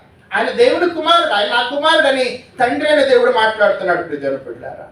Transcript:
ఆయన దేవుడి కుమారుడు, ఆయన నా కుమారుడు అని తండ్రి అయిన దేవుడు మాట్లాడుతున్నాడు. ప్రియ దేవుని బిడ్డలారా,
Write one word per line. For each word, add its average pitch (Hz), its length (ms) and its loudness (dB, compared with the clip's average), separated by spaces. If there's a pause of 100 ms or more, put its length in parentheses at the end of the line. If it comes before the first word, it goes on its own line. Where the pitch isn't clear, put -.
(340)
ఆయన 233 160 -2
దేవుడి 320 400 2
కుమారుడు, 339 420 0
ఆయన 208 160 0
నా 240 140 0
కుమారుడు 294 440 0
అని 262 380 -2 (160)
తండ్రి 285 280 0
అయిన 294 160 4
దేవుడు 247 260 4
మాట్లాడుతున్నాడు. 208 720 0
ప్రియ 147 180 -8
దేవుని 135 240 -6
బిడ్డలారా, - 480 -14